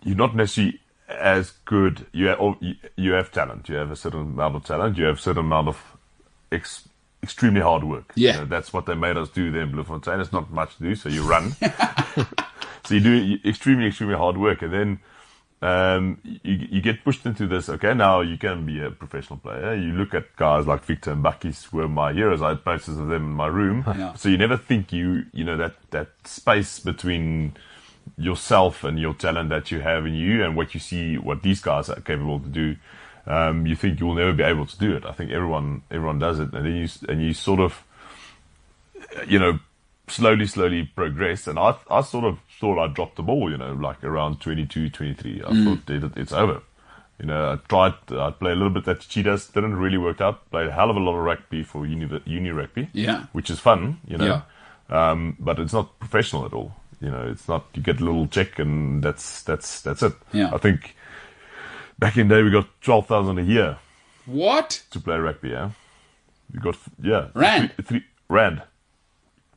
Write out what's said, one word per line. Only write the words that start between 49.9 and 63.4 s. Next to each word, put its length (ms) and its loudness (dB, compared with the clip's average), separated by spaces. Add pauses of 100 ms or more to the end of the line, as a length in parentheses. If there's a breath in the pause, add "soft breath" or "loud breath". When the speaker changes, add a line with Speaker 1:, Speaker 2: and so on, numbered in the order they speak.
Speaker 1:
work 220 0
out. 320 0
Played 160 -2
a 40 -4
hell 180 4
of 80 2
a 20 2
lot 160 0
of 80 -2
rugby 400 -2
for 220 -8
uni, 240 -4 (160)
uni 260 -4
rugby, 400 -8
Speaker 2:
Yeah. 420 -2
Speaker 1:
which 160 -6
is 100 -6
fun, 480 4
you 100 -6
know. 240 0 (480 soft breath)
Speaker 2:
Yeah. 220 4
Speaker 1:
Um, 280 -2
but 200 -2
it's 140 -4
not 260 -2
professional 460 0
at 80 -10
all. 220 -8 (240)
You 120 -6
know, 180 -6
it's 180 -10
not, 180 -2 (100)
you 80 -6
get 180 0
a 40 0
little 220 2
check 320 -2
and 440 -2
that's, 400 -6
that's, 380 -6
that's 220 -6
it. 100 2 (200)
Speaker 2:
Yeah. 200 0
Speaker 1:
I 40 -2
think 380 2 (1040 loud breath)
back 180 2
in 120 6
the 60 10
day 80 10
we 80 6
got 160 4 (140)
twelve 260 4
thousand 320 2
a 40 0